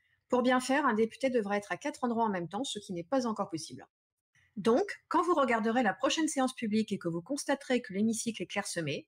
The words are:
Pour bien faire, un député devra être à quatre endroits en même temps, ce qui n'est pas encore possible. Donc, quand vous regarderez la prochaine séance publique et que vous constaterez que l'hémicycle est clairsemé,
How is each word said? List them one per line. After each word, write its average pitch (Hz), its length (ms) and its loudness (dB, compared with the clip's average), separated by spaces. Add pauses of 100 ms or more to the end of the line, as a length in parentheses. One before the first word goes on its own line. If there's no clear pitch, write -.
(300)
Pour 247 140 2
bien 254 160 4
faire, 269 260 2
un 240 80 4
député 226 380 0
devra 208 260 2
être 202 140 -6
à 175 60 -4
quatre 294 260 -8
endroits 233 220 2
en 214 40 2
même 175 180 -2
temps, 208 160 -6
ce - 140 -6
qui 202 160 -10
n'est 170 100 -6
pas 240 220 0
encore 214 240 -2
possible. 113 380 -10 (680)
Donc, 233 520 0
quand 330 160 2
vous 349 100 4
regarderez 233 480 2
la 202 140 2
prochaine 302 320 0
séance 262 260 0
publique 214 380 0
et 190 80 -2
que - 80 -4
vous 170 160 -4
constaterez 269 580 -2
que 190 120 -12
l'hémicycle 220 500 -2
est 170 40 -8
clairsemé, 170 600 -4